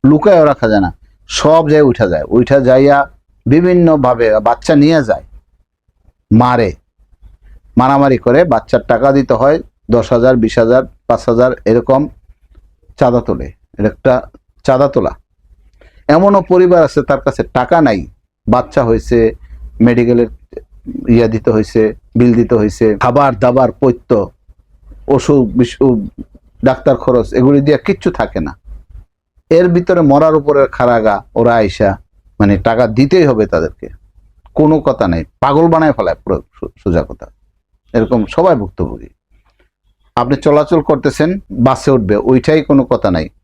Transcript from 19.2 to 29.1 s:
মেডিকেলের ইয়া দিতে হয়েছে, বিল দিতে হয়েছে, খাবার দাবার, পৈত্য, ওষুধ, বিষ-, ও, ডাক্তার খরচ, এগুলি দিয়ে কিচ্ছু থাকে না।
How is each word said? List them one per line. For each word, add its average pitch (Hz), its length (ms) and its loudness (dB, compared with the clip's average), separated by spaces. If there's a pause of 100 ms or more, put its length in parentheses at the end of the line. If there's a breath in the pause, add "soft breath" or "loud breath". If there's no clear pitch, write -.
মেডিকেলের 117 460 0 (840)
ইয়া 117 180 2
দিতে 110 240 -4
হয়েছে, 110 440 -2 (200)
বিল 120 180 2
দিতে 117 220 0
হয়েছে, 107 420 0
খাবার 127 420 0
দাবার, 123 320 0
পৈত্য, 123 580 -2 (800)
ওষুধ, 131 500 0
বিষ-, 127 280 0
ও, 127 100 2 (680)
ডাক্তার 135 320 0
খরচ, 120 360 -2
এগুলি 139 280 2
দিয়ে 143 160 0
কিচ্ছু - 340 -4
থাকে 107 280 -6
না। - 220 -10 (880)